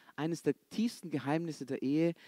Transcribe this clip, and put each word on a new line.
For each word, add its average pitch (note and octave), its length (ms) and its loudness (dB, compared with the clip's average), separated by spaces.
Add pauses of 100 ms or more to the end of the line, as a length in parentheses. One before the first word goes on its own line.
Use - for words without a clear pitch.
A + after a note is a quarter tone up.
(160)
eines D#3 280 -4
der C#3+ 100 4 (160)
tiefsten G#3+ 400 -2
Geheimnisse D3 560 -2
der B2 160 -4
Ehe, D#3+ 320 2 (140)